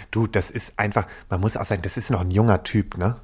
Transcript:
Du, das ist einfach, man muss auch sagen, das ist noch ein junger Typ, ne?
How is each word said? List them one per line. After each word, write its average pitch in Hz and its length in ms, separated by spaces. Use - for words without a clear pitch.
Du, 110 160
das - 240
ist - 280
einfach, 104 280
man 92 120
muss 107 160
auch - 80
sagen, 95 160
das 95 160
ist 117 140
noch 101 100
ein 90 100
junger 101 320
Typ, - 340
ne? 101 260